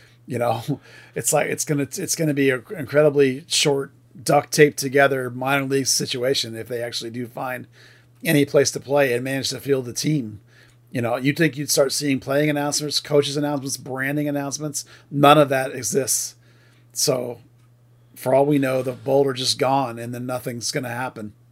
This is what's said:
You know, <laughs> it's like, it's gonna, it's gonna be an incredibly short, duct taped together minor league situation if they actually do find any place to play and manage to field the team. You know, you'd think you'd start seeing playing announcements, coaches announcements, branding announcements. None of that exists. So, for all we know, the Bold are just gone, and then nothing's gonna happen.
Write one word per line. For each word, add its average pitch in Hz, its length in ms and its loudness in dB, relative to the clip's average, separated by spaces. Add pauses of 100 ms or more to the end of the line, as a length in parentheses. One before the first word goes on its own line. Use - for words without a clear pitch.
(260)
You 120 120 -4
know, 117 240 0 (320)
<laughs> - 220 -20
it's - 160 -2
like, 147 140 2
it's - 180 -6
gonna, 143 260 -2
it's 165 240 -6
gonna 151 200 0
be 139 160 4
an 127 140 -2 (120)
incredibly 143 720 4
short, 139 440 0 (300)
duct 147 300 2
taped 147 260 6
together 135 520 2
minor 131 340 -2
league 135 220 -2
situation 127 680 -2
if 110 140 -10
they 120 140 -6
actually 120 280 -8
do 120 160 -6
find 123 400 -10 (580)
any 151 200 4
place 139 260 2
to - 100 -8
play 139 320 2
and 123 120 -2
manage 135 260 -4
to 127 100 -8
field 131 240 -2
the 120 80 -10
team. 120 480 -2 (500)
You 127 120 -4
know, 117 140 -2
you'd 135 200 -2
think 156 200 0
you'd 143 140 -6
start 139 200 2
seeing 139 300 -2
playing 143 280 0
announcements, 147 520 -2
coaches 143 360 2
announcements, 143 400 -4
branding 139 520 -4
announcements. 143 560 -6 (260)
None 143 260 8
of 147 120 6
that 135 260 -2
exists. - 640 -2 (560)
So, 123 480 -2 (760)
for - 180 -2
all 139 140 6
we 147 120 4
know, 131 220 0
the 127 120 -4
Bold 135 340 2
are 135 60 0
just 123 260 -2
gone, 131 400 0
and 120 160 -8
then 120 100 -8
nothing's 123 460 -6
gonna 127 180 -6
happen. 117 440 -8 (200)